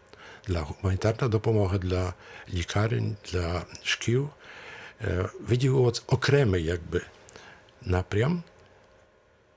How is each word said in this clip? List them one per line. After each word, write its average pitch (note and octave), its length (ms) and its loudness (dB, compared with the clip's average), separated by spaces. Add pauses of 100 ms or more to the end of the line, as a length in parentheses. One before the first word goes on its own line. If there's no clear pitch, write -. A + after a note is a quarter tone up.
(460)
для F2 140 0
гуманітарна F#2+ 680 0
допомога, G#2 500 2
для F2+ 360 -2 (400)
лікарень, G#2+ 600 0 (160)
для F2 300 0 (200)
шкіл. C3+ 460 0 (760)
Е, F#2 260 -2 (200)
виділило B2+ 420 4
це - 160 -4
окремий, B2+ 580 4
якби, E2 360 -2 (840)
напрям, G#2+ 600 0 (1160)